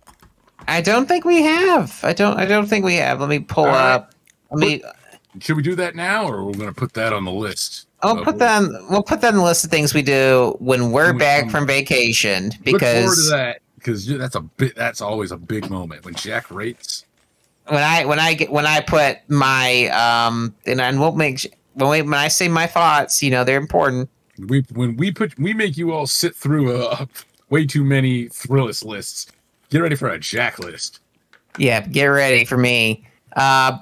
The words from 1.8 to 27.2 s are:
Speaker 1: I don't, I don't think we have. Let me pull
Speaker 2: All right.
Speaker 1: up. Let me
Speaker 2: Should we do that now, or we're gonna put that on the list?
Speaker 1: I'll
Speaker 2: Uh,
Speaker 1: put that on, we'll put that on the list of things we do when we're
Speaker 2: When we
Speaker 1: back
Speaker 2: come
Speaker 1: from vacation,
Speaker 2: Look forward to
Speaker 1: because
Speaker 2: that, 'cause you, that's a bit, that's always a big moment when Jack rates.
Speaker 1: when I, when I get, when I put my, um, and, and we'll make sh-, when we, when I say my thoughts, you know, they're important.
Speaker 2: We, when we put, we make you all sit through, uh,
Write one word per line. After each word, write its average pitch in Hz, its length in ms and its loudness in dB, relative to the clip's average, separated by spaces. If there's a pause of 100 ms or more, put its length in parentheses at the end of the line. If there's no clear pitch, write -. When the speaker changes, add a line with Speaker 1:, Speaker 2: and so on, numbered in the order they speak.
Speaker 1:
I 165 80 0
don't, 202 260 2
I 185 80 0
don't 208 200 2
think 208 180 0
we 180 120 0
have. 131 220 0
Let 139 100 -4
me 147 120 0
pull - 240 0
Speaker 2:
All 143 60 4
right. 131 240 4
Speaker 1:
up. - 200 -4 (380)
Let 151 160 -2
me 151 140 -4 (580)
Speaker 2:
Should 156 160 -2
we 151 60 0
do 175 140 -2
that 175 200 -4
now, 190 320 -2
or 101 160 -6
we're 101 80 -6
gonna 101 200 -8
put - 200 -8
that 113 200 -2
on 101 120 -4
the 92 80 -6
list? - 540 -8 (160)
Speaker 1:
I'll 214 160 2
Speaker 2:
Uh, - 60 -6
Speaker 1:
put 208 140 -2
that 220 240 4
on, 185 100 -2 (160)
we'll 202 140 2
put - 180 -2
that 240 140 2
on 202 40 4
the 180 60 4
list 170 200 2
of 160 60 -8
things 147 240 0
we 151 80 2
do 135 560 4
when 123 320 0
we're 147 180 4
Speaker 2:
When 170 80 2
we - 40 -2
Speaker 1:
back 143 220 4
Speaker 2:
come 113 80 -6
Speaker 1:
from 143 160 0
vacation, 117 760 0 (200)
Speaker 2:
Look 185 160 2
forward - 0 -
to 120 240 2
Speaker 1:
because 151 260 2
Speaker 2:
that, 127 300 -2 (220)
'cause 104 260 -6
you, 143 80 -4
that's 127 200 -6
a 90 40 -6
bit, 123 340 -4
that's 120 280 -6
always 104 300 -4
a 80 40 -10
big 90 340 -8
moment 85 360 -10
when 87 80 -14
Jack 113 360 -8
rates. - 540 -12 (640)
Speaker 1:
when 143 140 0
I, 156 240 2
when 147 120 2
I 160 160 2
get, 156 160 -2
when 147 160 0
I 151 140 2
put 147 380 2 (100)
my, 131 600 2
um, 117 680 0 (120)
and, 127 140 0
and 131 180 0
we'll 156 140 2
make 139 280 -2
sh-, - 60 -8 (280)
when 139 160 2
we, 156 120 2
when 147 120 -2
I 147 140 2
say 175 200 0
my 165 180 0
thoughts, 160 560 2
you 139 80 2
know, 127 140 2
they're 131 160 2
important. 135 480 0 (300)
Speaker 2:
We, 131 340 0
when 120 240 -4
we 185 160 -2
put, 196 260 -6
we 175 140 -2
make 208 240 -2
you 165 160 -4
all 147 140 -4
sit - 280 -2
through, 139 440 0
uh, 123 260 -4 (460)